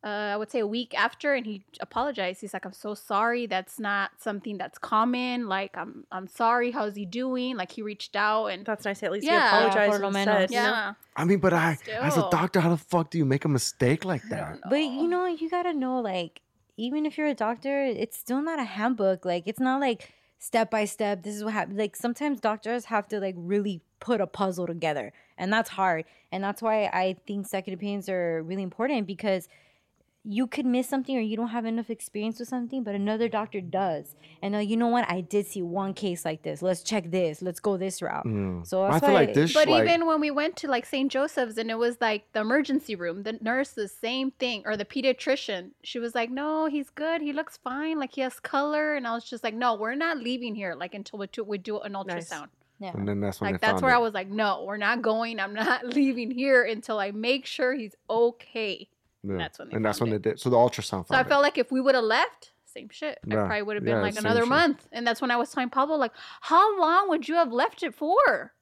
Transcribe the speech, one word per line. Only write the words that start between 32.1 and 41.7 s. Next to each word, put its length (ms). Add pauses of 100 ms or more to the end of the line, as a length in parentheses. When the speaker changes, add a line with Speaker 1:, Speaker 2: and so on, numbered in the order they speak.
Speaker 3:
with 100
something, 340
but 100
another 360
doctor 320
does. 520 (280)
And, 140
uh, 20
you 180
know 120
what? 220
I 120
did 260
see 140
one 320
case 320
like 180
this. 180
Let's 220
check 280
this. 300
Let's 200
go 160
this 240
route. 240
Speaker 4:
Mm. 420
Speaker 3:
So 160
Speaker 4:
I 80
Speaker 3:
that's 140
Speaker 4:
feel 80
Speaker 3:
why 80
Speaker 4:
like 120
this, 200
Speaker 1:
But 160
Speaker 4:
like 180
Speaker 1:
even 180
when 140
we 100
went 280
to, 100
like, 180
Saint 280
Joseph's 440
and 140